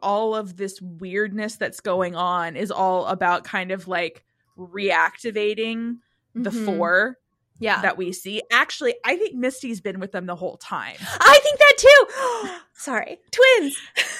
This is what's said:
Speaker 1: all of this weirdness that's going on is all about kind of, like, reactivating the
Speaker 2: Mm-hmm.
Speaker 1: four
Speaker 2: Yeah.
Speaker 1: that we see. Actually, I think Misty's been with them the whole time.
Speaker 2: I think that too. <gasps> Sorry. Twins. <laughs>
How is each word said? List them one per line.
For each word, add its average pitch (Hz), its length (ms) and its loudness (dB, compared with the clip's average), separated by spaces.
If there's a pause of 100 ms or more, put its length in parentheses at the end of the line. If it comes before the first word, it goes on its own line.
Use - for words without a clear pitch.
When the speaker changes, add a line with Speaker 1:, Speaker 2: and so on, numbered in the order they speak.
Speaker 1:
all 214 340 -2
of 196 220 -10
this 190 240 -10
weirdness 196 760 -8
that's - 240 -8
going 180 340 -2
on 175 400 -4
is 185 160 -6
all 185 340 0
about 180 380 0
kind 185 280 -6
of, 185 160 -8
like, 175 380 -6 (320)
reactivating 208 1400 -4 (360)
the 233 160 -6
Speaker 2:
Mm-hmm. 220 160 -6
Speaker 1:
four 185 540 0 (400)
Speaker 2:
Yeah. 208 240 -2
Speaker 1:
that 196 140 0
we 180 140 -6
see. 196 300 -10 (100)
Actually, 254 440 0 (100)
I 262 100 0
think 370 200 -4
Misty's 254 440 -6
been 190 200 -8
with 185 120 -12
them 185 140 -8
the 180 100 -8
whole 175 220 -10
time. 127 420 -10
Speaker 2:
I 523 440 8
think 587 160 0
that 571 180 8
too. 494 880 4
<gasps> - 80 -20
Sorry. - 460 -8 (120)
Twins. 480 500 4
<laughs> - 60 -20 (320)